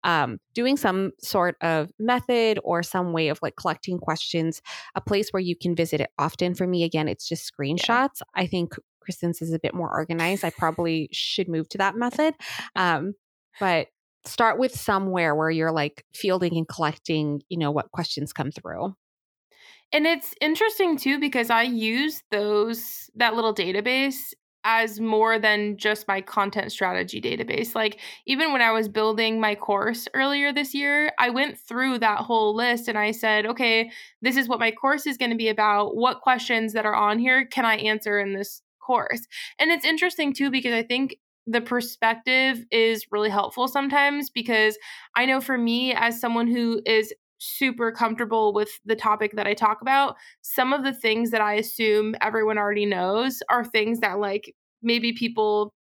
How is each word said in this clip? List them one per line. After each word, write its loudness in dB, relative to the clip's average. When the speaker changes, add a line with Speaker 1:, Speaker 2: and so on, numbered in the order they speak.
Speaker 1:
um, 0
doing 2
some 0
sort 0
of 0
method 2
or 0
some -2
way 2
of, -2
like, -6
collecting -4
questions, -2
a -4
place -2
where -2
you -2
can -2
visit 0
it -4
often. -2
For -2
me, 0
again, 0
it's -6
just -8
Speaker 2:
Yeah. 2
Speaker 1:
screenshots. -2
I -2
think -2
Kristen's -4
is -4
a -2
bit -4
more -4
organized. -2
I -2
probably -2
should -4
move -2
to -12
that 2
method. 0
Speaker 2:
<laughs> -10
Speaker 1:
Um, 0
but 2
start 2
with 0
somewhere 0
where 2
you're, 0
like, -2
fielding 0
and -2
collecting, -2
you -6
know, 0
what -2
questions -6
come -4
through. -8
Speaker 2:
And 2
it's 0
interesting 2
too, 0
because 0
I 4
use -2
those, -2
that 2
little 2
database -2
as 2
more 4
than 2
just -2
my 0
content -2
strategy -2
database. -4
Like, -2
even 0
when 2
I 4
was 0
building 0
my 2
course -2
earlier 2
this -4
year, 0
I 4
went -2
through -2
that 2
whole 2
list 0
and -2
I 0
said, 0
"Okay, 0
this 2
is 2
what -2
my 2
course 0
is -4
gonna 0
be 0
about. 2
What 2
questions 2
that 0
are 0
on 2
here 4
can -2
I 4
answer 0
in -2
this -8
course?" 0
And 4
it's 2
interesting 0
too, 0
because 0
I 2
think -2
the 2
perspective 0
is 2
really 0
helpful 0
sometimes, 0
because 2
I 2
know 2
for -2
me, 0
as 0
someone 0
who 0
is 2
super -4
comfortable 0
with -2
the 0
topic 0
that -4
I 0
talk 0
about, 2
some 0
of 0
the 0
things 0
that 2
I 0
assume 0
everyone 0
already 0
knows 0
are 4
things 0
that, 0
like, -4
maybe 0
people 0